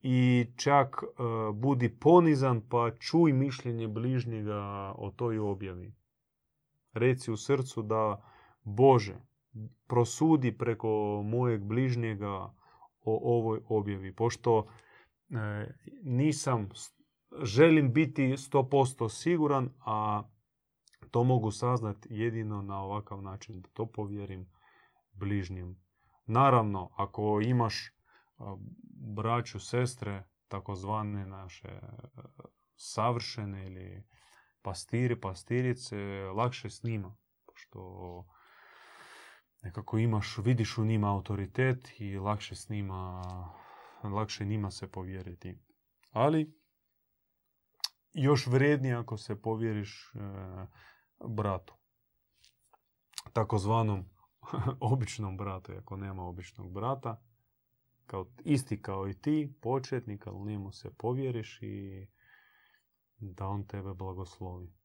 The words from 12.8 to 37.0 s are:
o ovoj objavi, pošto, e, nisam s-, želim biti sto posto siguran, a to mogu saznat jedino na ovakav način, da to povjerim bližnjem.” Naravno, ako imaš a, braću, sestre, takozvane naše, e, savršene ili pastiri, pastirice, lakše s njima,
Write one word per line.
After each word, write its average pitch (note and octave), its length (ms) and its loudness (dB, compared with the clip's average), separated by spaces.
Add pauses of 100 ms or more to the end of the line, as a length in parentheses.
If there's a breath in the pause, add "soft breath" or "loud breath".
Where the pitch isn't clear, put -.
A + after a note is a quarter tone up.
o A#2+ 320 4
ovoj A2 320 0
objavi, G2+ 460 -2
pošto, A2+ 520 2 (640 loud breath)
e, G#2+ 440 -6 (280)
nisam B2+ 720 2
s-, - 200 -16 (480)
želim C#3 500 8
biti C3+ 440 2
sto C3+ 320 2
posto C3 400 2
siguran, C#3+ 640 2 (160)
a G#2+ 360 0 (880)
to A#2+ 140 4
mogu A#2+ 260 4
saznat A2 600 -2
jedino A2 520 -2
na G2 200 -8
ovakav G2 400 -6
način, F#2+ 380 -12
da F#2 120 -20
to A2 140 -4
povjerim G2+ 600 -8 (680 soft breath)
bližnjem.” F#2 640 -4 (500)
Naravno, A2+ 720 4
ako G#2 440 0
imaš A#2+ 560 0 (420 soft breath)
a, G2+ 180 -10 (340)
braću, A2+ 720 -4
sestre, G#2 640 -4 (240)
takozvane G2+ 760 -6
naše, F#2+ 420 -16
e, - 120 -14 (960)
savršene G#2+ 880 -4
ili F#2 380 -14 (580 soft breath)
pastiri, A#2 580 -2
pastirice, A#2+ 760 -4 (380)
lakše A#2+ 360 -2
s - 120 -16
njima, G#2 340 -6 (300)